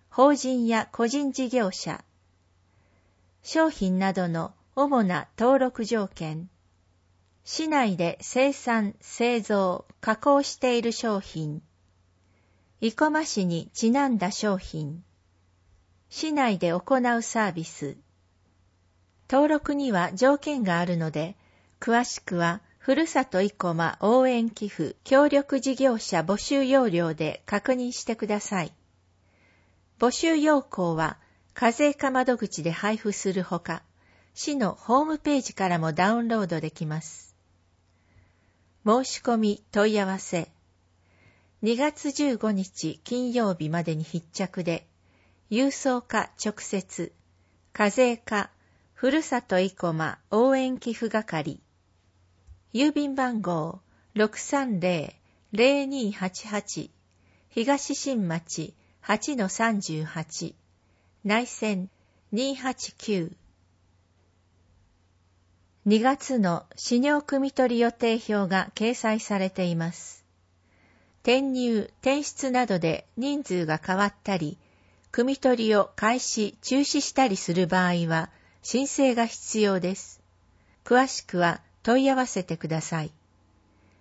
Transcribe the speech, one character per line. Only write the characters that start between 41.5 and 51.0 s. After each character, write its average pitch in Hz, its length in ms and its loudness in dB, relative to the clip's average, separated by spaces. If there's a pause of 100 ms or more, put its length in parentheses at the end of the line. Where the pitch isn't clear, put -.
二 233 160 0
月 294 340 -2
十 277 260 0
五 220 140 0
日 185 520 -4
金 247 280 -4
曜 220 240 0
日 156 140 -4
ま 165 140 -2
で 160 120 -4
に 156 80 -6
必 - 300 -8
着 185 300 -6
で、 165 220 -4 (640)
郵 262 220 2
送 247 300 -2
か - 300 -4 (120)
直 208 140 -4
接、 - 560 -8 (580)
課 208 180 0
税 240 280 2
課、 202 320 -4 (440)
ふ 254 180 0
る 311 100 2
さ 247 200 -2
と 185 180 0
生 190 160 0
駒 160 440 -4 (120)
応 247 240 4
援 262 220 -2
寄 233 160 -6
付 226 160 -4